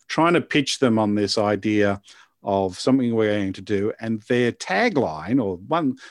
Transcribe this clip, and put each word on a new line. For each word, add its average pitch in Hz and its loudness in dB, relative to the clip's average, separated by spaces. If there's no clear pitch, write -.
trying 165 2
to 160 4
pitch - -2
them 113 4
on 107 2
this 104 0
idea 104 0
of 98 -2
something 127 2
we're 107 2
going 98 -2
to 101 -12
do. 101 -2
And 113 -4
their 123 0
tagline, 123 -2
or 95 -4
one, 131 -2